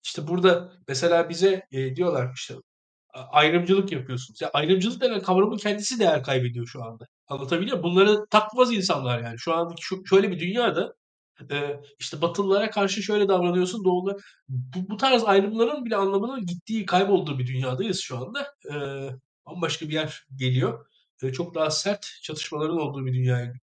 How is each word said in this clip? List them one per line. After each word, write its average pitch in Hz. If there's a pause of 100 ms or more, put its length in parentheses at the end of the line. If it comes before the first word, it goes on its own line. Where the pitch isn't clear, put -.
İşte 151
burada 175 (140)
mesela 170
bize, 185 (100)
e, 131
diyorlar 143
işte - (760)
ayrımcılık 175
yapıyorsunuz. 127
Ya, 147
ayrımcılık 185
denen 233
kavramın 196
kendisi 208
değer 160
kaybediyor 120
şu 123
anda. 113 (220)
Anlatabiliyor 165
muyum? 175
Bunları 208
takmaz 233
insanlar 135
yani. 117
Şu 165
andaki 170
şu, 190
şöyle 196
bir 165
dünyada, 196 (580)
e, 143 (200)
işte 147
Batılılara 196
karşı 202
şöyle 208
davranıyorsun, 180
Doğululara-, 185 (320)
bu, 180
bu 208
tarz 254
ayrımların 220
bile 220
anlamının 202
gittiği, 196
kaybolduğu 175
bir 123
dünyadayız 131
şu 131
anda. 233 (260)
E, - (680)
bambaşka 160
bir 151
yer 156 (100)
geliyor. 131 (380)
E, 131
çok 170
daha 156
sert 202 (160)
çatışmaların 156
olduğu 139
bir 127
dünyaya 123 (100)